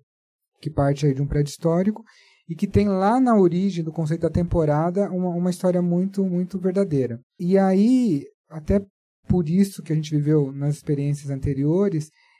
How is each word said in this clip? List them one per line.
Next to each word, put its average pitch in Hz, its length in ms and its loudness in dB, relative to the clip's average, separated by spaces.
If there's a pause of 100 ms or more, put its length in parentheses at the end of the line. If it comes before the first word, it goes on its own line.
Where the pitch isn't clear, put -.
(600)
que 151 80 -8
parte 143 360 0
aí 143 80 4
de 135 80 -4
um 139 60 -2
prédio 147 220 -2
histórico 190 540 -2 (440)
e 165 80 -8
que 202 120 -4
tem 202 200 2
lá 202 320 2
na 247 160 4
origem 180 480 2
do 156 80 -8
conceito 165 300 -4
da 165 80 0
temporada 170 840 0
uma, 180 180 -2
uma 175 200 -2
história 180 320 0
muito, 180 420 0
muito 180 340 -2
verdadeira. 170 600 -2 (180)
E 185 200 2
aí, 196 680 2 (260)
até 160 320 -2 (460)
por 175 220 0
isso 196 340 0
que - 80 -6
a 156 40 0
gente 156 200 -2
viveu 147 380 2
nas 143 220 -2
experiências 143 540 -4
anteriores, 151 800 -2 (300)